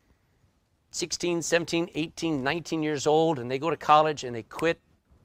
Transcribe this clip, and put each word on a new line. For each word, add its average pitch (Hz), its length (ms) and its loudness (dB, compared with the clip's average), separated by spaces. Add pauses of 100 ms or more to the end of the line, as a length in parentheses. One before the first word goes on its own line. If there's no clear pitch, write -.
(880)
sixteen, 170 540 -4
seventeen, 170 500 0
eighteen, 160 500 -4
nineteen 160 380 -4
years 151 260 -2
old 160 320 4
and 120 100 -8
they 135 100 -2
go 160 100 -2
to 147 80 -2
college 151 460 4
and 123 120 -8
they 110 80 -8
quit - 380 -2 (440)